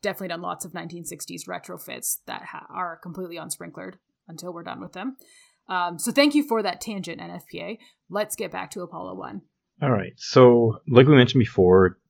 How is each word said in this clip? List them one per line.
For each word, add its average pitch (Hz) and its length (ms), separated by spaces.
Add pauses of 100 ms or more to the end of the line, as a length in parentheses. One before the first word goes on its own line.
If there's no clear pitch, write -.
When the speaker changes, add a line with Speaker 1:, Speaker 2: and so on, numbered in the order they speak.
Speaker 1:
definitely 190 260
done 170 140
lots 180 240
of 165 80
nineteen 170 320
sixties 170 400
retrofits - 800
that - 180
ha-, - 260
are 175 280
completely 170 400
unsprinkled 175 580 (320)
until 175 240
we're 170 120
done 180 180
with 180 100
them. 233 240 (540)
Um, 175 280
so 233 140
thank 294 240
you 285 100
for 226 160
that 190 200
tangent, 185 400
N 170 100
F 175 160
P 170 140
A. 185 180 (300)
Let's 208 260
get 185 160
back 185 200
to 185 100
Apollo 165 340
one. - 280 (380)
Speaker 2:
All 139 100
right. 95 260
So 120 640 (100)
like 131 180
we 147 80
mentioned 123 240
before, 92 600 (100)